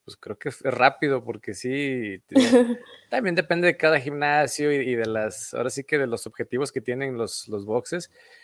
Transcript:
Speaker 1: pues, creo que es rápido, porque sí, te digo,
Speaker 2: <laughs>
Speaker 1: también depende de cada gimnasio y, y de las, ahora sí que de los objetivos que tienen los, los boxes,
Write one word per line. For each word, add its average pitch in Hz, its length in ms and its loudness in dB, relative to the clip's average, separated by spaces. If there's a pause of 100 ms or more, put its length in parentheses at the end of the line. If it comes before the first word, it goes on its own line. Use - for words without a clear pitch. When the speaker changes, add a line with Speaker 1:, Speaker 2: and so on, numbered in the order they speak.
Speaker 1:
pues, - 120 -18
creo - 220 -12
que - 100 -8
es - 140 -10
rápido, 131 600 2
porque 110 300 -10
sí, 127 760 -4
te - 100 -2
digo, 254 120 6
Speaker 2:
<laughs> 240 600 2
Speaker 1:
también 220 240 0
depende 175 320 2
de 170 100 4
cada 156 240 4
gimnasio 147 720 0
y, 143 40 2
y 127 200 0
de 113 100 0
las, 110 460 -4
ahora 120 160 -2
sí 131 160 -6
que 151 140 0
de 135 80 2
los 113 200 -6
objetivos 123 460 -4
que 131 80 -6
tienen 123 380 -4
los, - 300 -6
los 104 180 -8
boxes, 123 440 -4 (340)